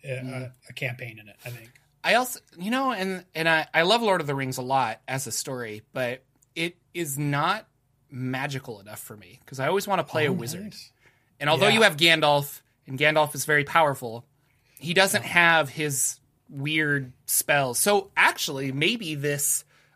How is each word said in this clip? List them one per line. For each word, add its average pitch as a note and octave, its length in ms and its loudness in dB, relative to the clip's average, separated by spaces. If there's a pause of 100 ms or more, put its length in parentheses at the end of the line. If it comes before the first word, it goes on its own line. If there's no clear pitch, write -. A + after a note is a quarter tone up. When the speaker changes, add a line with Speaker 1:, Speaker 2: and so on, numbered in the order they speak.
Speaker 1:
a, C#3 40 -14
a, B2+ 140 -8
Speaker 2:
Mm. B2+ 300 -10 (160)
Speaker 1:
a C3 60 -20
campaign B2 440 -10
in A2 100 -20
it, - 80 -20 (100)
I - 20 -12
think. A#2 220 -16 (340)
Speaker 2:
I F3+ 120 4
also, B3 240 -2 (180)
you F#3 120 -6
know, C4 220 0
and, F#3+ 320 -4 (100)
and D#3+ 140 0
I, D#3+ 240 2
I D#3+ 100 4
love A3 200 4
Lord F#3+ 180 2
of D3 60 -4
the C#3+ 80 -2
Rings C3 240 -4
a B2+ 40 -6
lot B2+ 460 0
as C3+ 180 -6
a A2+ 60 -8
story, A#2 480 -8 (140)
but B2+ 280 -4 (320)
it E3+ 220 -6 (160)
is D#3 260 -6
not D3 480 -2 (440)
magical B2+ 680 -8
enough G#2+ 200 -16
for - 160 -16
me, G#2 300 -20
'cause C3 140 -16
I C3+ 80 0
always G3 200 -2
wanna F3+ 160 0
play D3+ 220 -2
a C3+ 40 2
Speaker 1:
Oh, - 20 0
Speaker 2:
wizard. B2+ 320 -6
Speaker 1:
nice. - 260 -18 (500)
Speaker 2:
And C#3+ 80 -2
although E3 200 4
Speaker 1:
Yeah. A3 60 4
Speaker 2:
you A3 80 4
have F#3 140 4
Gandalf, D3+ 640 4 (260)
and C3 120 -10
Gandalf D3+ 360 4
is C#3 120 -6
very D3 180 2
powerful, C3 640 0 (520)
he D#3 140 -6
doesn't F#3+ 300 4
Speaker 1:
Yeah. - 60 -8
Speaker 2:
have E3 420 6
his D3 480 -4 (320)
weird C#3+ 640 -2 (120)
spells. C#3 540 0
So G3+ 380 2
actually, C#3 560 0
maybe E3 420 -2
this, C#3+ 500 -2 (320)